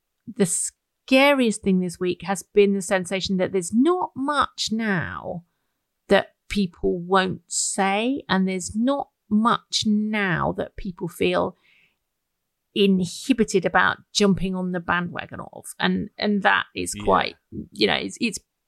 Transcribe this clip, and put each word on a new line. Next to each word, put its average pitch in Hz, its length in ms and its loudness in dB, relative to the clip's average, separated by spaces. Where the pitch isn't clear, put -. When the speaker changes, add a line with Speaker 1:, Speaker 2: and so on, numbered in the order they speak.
Speaker 1:
the 202 200 0
scariest - 1120 2
thing 190 180 2
this 180 200 -6
week 180 240 -4
has 190 200 -4
been 202 300 4
the 196 80 -2
sensation 185 560 -2
that 180 140 0
there's 185 220 -2
not 339 420 2
much 277 560 -4
now 175 760 -4
that - 280 2
people 190 500 -2
won't 185 480 0
say, 214 800 -2
and 190 200 2
there's 185 280 -4
not 262 340 -2
much 214 560 2
now 208 720 0
that - 180 -8
people 180 320 -10
feel 180 480 -2
inhibited 196 920 0
about 185 320 0
jumping 190 440 2
on 185 160 -4
the 180 80 -4
bandwagon 175 600 -6
of. - 120 -18
And, 185 380 -2
and 208 260 0
that 196 220 4
is 87 200 -6
Speaker 2:
Yeah. 101 80 -8
Speaker 1:
quite, 95 320 2
you - 160 0
know, 80 80 2
it's, 190 240 -6
it's 220 200 -4